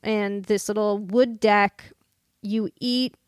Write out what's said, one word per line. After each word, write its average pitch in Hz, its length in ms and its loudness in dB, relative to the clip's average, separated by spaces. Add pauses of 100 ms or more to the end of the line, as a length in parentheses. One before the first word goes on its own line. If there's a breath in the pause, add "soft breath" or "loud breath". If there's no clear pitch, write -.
and 202 420 -4
this 202 220 -2
little 208 300 0
wood 220 420 0
deck. 208 520 2 (500)
You 208 280 -4 (100)
eat 247 360 -4 (120)